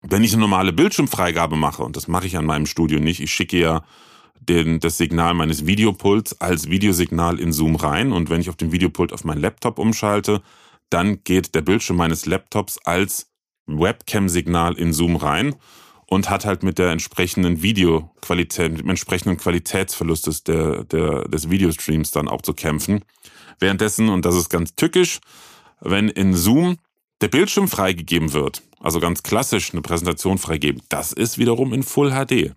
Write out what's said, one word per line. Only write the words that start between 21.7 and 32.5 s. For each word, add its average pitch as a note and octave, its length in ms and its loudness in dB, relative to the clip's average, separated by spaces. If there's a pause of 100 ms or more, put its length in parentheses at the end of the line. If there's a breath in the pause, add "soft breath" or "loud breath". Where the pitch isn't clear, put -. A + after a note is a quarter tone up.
dann D2 160 -2
auch - 160 -6
zu - 100 -4
kämpfen. E2 520 -2 (560 loud breath)
Währenddessen, G#2 480 2
und F#2 160 0
das F2 100 4
ist F2+ 140 2
ganz E2+ 260 -2
tückisch, F3 460 2 (600 loud breath)
wenn G2+ 280 0
in F#2+ 260 2
Zoom C#3 440 4 (420)
der G#2 80 2
Bildschirm G3 400 2
freigegeben E2+ 640 0
wird, C#2+ 300 -2 (180)
also - 180 -2
ganz E2+ 240 -2
klassisch A2 500 -2
eine E2 100 -4
Präsentation F2 560 -2
freigeben, D2+ 500 -4
das - 240 -6
ist A#2 260 -4
wiederum A#2+ 340 0
in C3 120 -2
Full C#3+ 280 0
H C3+ 120 -2
D. E2+ 320 0